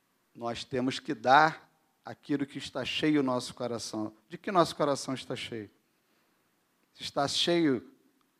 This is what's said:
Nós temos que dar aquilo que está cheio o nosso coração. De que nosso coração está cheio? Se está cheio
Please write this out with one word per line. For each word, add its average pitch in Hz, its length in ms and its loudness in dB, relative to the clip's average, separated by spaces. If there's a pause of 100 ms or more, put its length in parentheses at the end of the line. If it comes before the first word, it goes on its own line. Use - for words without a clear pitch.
(360)
Nós 117 300 -6
temos 127 340 -2
que 151 160 -6
dar 139 520 6 (360)
aquilo 139 420 -4
que 139 120 -10
está 131 280 -8
cheio 151 360 2
o - 20 2
nosso 127 320 -2
coração. 113 580 -6 (160)
De 175 80 -14
que - 140 -8
nosso 175 240 4
coração 139 380 -2
está 127 220 -8
cheio? 110 360 -10 (1200)
Se - 100 -18
está 143 240 -2
cheio 160 600 0 (500)